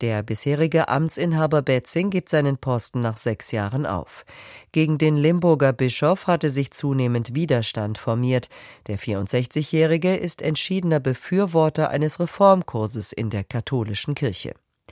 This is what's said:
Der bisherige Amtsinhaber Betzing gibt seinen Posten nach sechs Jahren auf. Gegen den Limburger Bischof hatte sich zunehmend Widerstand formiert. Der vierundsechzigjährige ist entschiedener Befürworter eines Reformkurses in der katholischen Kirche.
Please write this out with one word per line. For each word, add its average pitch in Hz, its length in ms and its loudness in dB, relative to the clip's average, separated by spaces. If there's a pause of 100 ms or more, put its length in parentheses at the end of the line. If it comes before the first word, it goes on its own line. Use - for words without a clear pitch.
Der 110 200 0
bisherige 143 680 0
Amtsinhaber 156 720 2
Betzing 147 480 0
gibt 185 180 -2
seinen 143 300 2
Posten 127 420 -2
nach 113 160 -2
sechs - 380 -4
Jahren 110 320 -2
auf. - 400 -6 (480)
Gegen 156 240 2
den 151 180 4
Limburger 156 560 4
Bischof 147 560 0
hatte 165 220 2
sich 135 220 -2
zunehmend 123 640 0
Widerstand 117 600 -2
formiert. 123 520 0 (380)
Der 101 100 -4
vierundsechzigjährige 160 1200 0
ist - 240 -4
entschiedener 165 580 0
Befürworter 160 880 0
eines 151 300 -2
Reformkurses 165 960 2
in 110 160 -4
der 98 160 -4
katholischen 117 680 -4
Kirche. - 420 -4 (360)